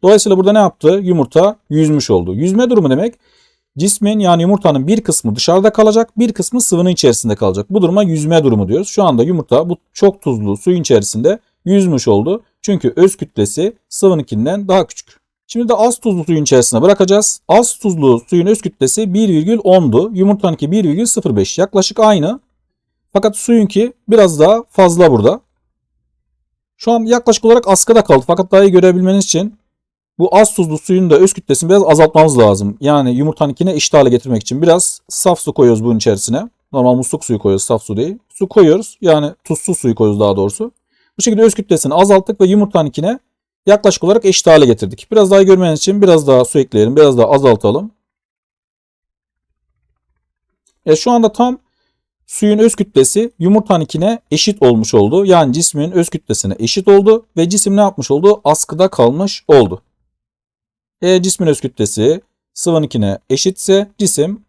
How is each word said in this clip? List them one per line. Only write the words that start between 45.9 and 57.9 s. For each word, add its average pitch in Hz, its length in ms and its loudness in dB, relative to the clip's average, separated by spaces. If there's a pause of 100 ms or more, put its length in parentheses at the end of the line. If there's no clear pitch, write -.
biraz 165 240 4
daha 127 180 4
su 147 140 -2
ekleyelim, 123 380 0
biraz 143 220 4
daha 110 120 2
azaltalım. 139 600 0 (3000)
E, 156 100 2
şu - 140 -4
anda 226 220 0
tam 247 260 -2 (680)
suyun 208 320 -2
öz 220 160 2
kütlesi 202 640 -2
yumurtanınkine 190 840 -2 (100)
eşit - 320 -2
olmuş 117 320 0
oldu. 117 300 2
Yani 170 280 2
cismin 156 380 -4
öz 175 180 -2
kütlesine - 500 -6
eşit 147 300 -4
oldu 202 380 4 (100)
ve 170 120 0
cisim 196 280 -2
ne 208 40 2
yapmış 190 300 -2